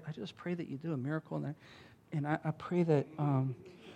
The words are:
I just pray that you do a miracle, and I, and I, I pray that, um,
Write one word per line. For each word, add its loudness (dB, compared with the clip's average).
I -8
just -10
pray -4
that -6
you -6
do -2
a -2
miracle, -4
and -4
I, -6
and 0
I, 2
I 0
pray 0
that, 6
um, 4